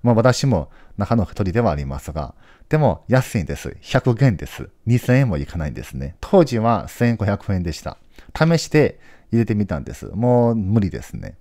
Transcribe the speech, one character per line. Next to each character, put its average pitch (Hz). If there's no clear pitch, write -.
ま 120
あ、 -
私 123
も 78
中 101
の 110
一 -
人 -
で 92
は 113
あ 73
り 71
ま 67
す -
が、 78
で 156
も 123
安 127
い 90
ん -
で 73
す。 -
百 127
元 113
で -
す。 -
二 120
千 127
円 135
も 80
い 71
か -
な 76
い 67
ん -
で -
す -
ね。 67
当 180
時 120
は 110
千 120
五 104
百 101
円 90
で 82
し -
た。 -
試 160
し -
て 147
入 117
れ 113
て 107
み 104
た 80
ん 69
で -
す。 -
も 120
う 113
無 107
理 95
で 64
す -
ね。 50